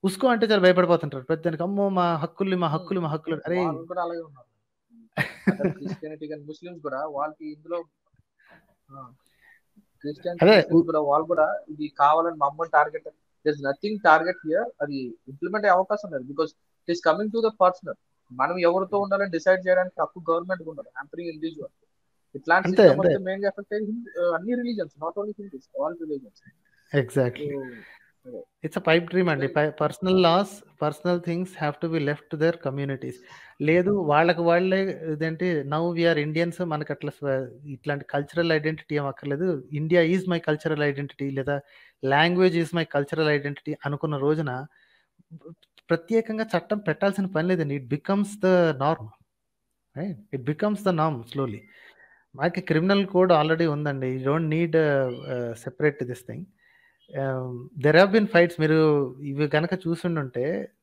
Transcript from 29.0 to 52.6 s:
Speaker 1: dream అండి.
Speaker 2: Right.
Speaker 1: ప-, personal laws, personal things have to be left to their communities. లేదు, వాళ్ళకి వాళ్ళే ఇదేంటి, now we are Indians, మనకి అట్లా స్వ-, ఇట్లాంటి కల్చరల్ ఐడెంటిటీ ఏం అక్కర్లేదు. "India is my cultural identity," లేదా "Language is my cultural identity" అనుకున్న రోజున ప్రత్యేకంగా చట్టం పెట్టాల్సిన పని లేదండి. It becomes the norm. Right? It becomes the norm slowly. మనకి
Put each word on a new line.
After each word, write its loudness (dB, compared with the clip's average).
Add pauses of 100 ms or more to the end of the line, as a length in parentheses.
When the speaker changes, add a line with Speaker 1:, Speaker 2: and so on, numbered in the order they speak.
Speaker 1:
dream 2
అండి. 0
Speaker 2:
Right. 0
Speaker 1:
ప-, -4
personal 0
laws, 4 (380)
personal -2
things -4
have -6 (100)
to -4
be 0
left -6
to 0
their 0
communities. -6 (480)
లేదు, 4
వాళ్ళకి 4
వాళ్ళే 2 (120)
ఇదేంటి, -2
now -2
we 4
are 0
Indians, -2
మనకి -4
అట్లా -6
స్వ-, -4 (160)
ఇట్లాంటి -6
కల్చరల్ -2
ఐడెంటిటీ -2
ఏం 0
అక్కర్లేదు. -4
"India 2 (120)
is 0
my -2
cultural -2
identity," -4
లేదా -4 (440)
"Language 4
is 0
my 0 (120)
cultural -2
identity" -2 (100)
అనుకున్న -4
రోజున -2 (1200)
ప్రత్యేకంగా -2 (120)
చట్టం -2
పెట్టాల్సిన -2
పని -2
లేదండి. 0
It -12
becomes -2 (180)
the 4
norm. -2 (920)
Right? -10
It -10
becomes -2 (100)
the 2
norm 0
slowly. -6 (760)
మనకి -2